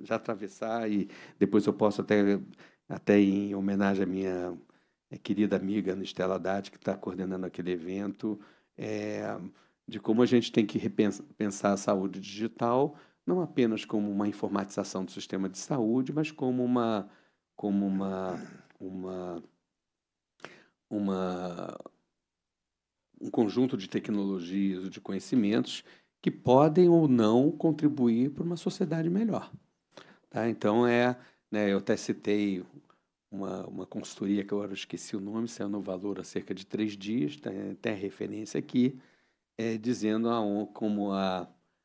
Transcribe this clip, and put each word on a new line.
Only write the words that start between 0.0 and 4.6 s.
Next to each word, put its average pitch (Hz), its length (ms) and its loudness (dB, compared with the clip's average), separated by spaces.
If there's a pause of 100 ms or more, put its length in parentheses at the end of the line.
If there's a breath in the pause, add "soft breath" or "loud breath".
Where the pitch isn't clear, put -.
já 110 140 -4
atravessar, 110 760 -4
e 101 180 0 (300 loud breath)
depois 101 260 4
eu 104 80 2
posso 104 280 2
até, 101 400 4 (480 soft breath)
até 101 320 4
em 101 340 2
homenagem 98 480 0
à 92 40 0
minha, 92 460 -4 (560)